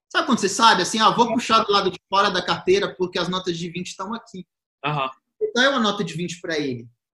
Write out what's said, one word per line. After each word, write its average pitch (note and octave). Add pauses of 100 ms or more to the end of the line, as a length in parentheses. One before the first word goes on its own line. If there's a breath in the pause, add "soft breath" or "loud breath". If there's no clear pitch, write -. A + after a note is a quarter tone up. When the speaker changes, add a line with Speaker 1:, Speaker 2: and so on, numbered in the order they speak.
(100)
Speaker 1:
Sabe E4
quando B3+
você G3
sabe, G#3+
assim, F3
"Ah, G#3+
vou G#3+
puxar A3+
do G3+
lado F#3+
de - (100)
fora G3
da F#3
carteira F#3
porque F3+
as E3+
notas F#3
de F3
vinte F3+
estão G3
aqui." F#3+ (380)
Speaker 2:
Aham. C#3+ (280)
Speaker 1:
Eu G#4+
dei B3
uma C#4
nota G3+
de E3
vinte E3+
pra E3
ele. B2+ (240)